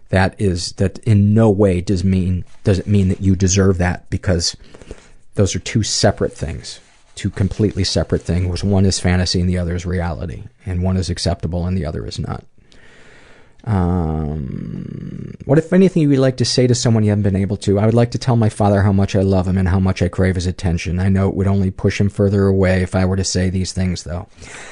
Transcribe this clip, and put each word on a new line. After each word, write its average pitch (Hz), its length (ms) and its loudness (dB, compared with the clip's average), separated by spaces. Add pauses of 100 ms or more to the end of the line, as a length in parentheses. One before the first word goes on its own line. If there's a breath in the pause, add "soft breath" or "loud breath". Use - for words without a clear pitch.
(120)
That 92 280 2
is, 90 380 -2
that 95 220 0
in 101 340 4
no 113 160 6
way 95 320 2
does 92 240 -2
mean, 92 400 0 (180)
does 95 160 2
it - 80 -8
mean 98 220 2
that 95 100 -2
you 98 160 2
deserve 95 440 2
that, 87 300 -2
because - 460 -2 (800 loud breath)
those 98 220 0
are - 20 -4
two - 240 -2
separate - 480 0
things, - 480 -10 (360)
two - 140 -4
completely 101 540 0
separate 87 380 0
things. 87 420 -2
One 98 220 2
is 92 120 2
fantasy 90 440 0
and 90 80 0
the 90 80 0
other 87 180 -4
is 87 100 -6
reality, 87 580 -6 (220)
and 87 180 -4
one 92 120 0
is 92 140 -2
acceptable 85 560 -4
and 92 120 -2
the 87 80 -2
other 73 200 -6
is - 120 -12
not. - 280 -8 (1200 loud breath)
Um, 78 1700 -4 (100)
what, 139 140 2
if 160 160 -2
anything, 185 280 4
you 147 60 2
would 139 120 4
like 131 180 2
to 120 80 0
say 127 200 2
to 123 100 4
someone 113 280 2
you 104 60 4
haven't 104 140 2
been 98 120 2
able 98 220 0
to? 98 200 2
I 101 80 2
would 110 80 2
like 120 180 2
to - 60 -6
tell 120 200 0
my 113 100 4
father 101 360 2
how 101 100 4
much 98 240 2
I 95 40 4
love 95 280 2
him 92 80 0
and 95 100 2
how 95 140 2
much 95 200 0
I 87 60 2
crave 92 280 0
his 90 120 -2
attention. 85 500 -4
I 95 120 0
know 95 180 2
it - 80 -2
would 95 120 0
only 98 240 0
push - 280 -2
him 101 80 2
further 98 400 2
away 92 360 2
if 92 120 -4
I 92 80 2
were 92 140 0
to 92 80 -2
say 90 240 0
these 92 240 -4
things, 92 300 -4
though. 87 260 -10 (420 loud breath)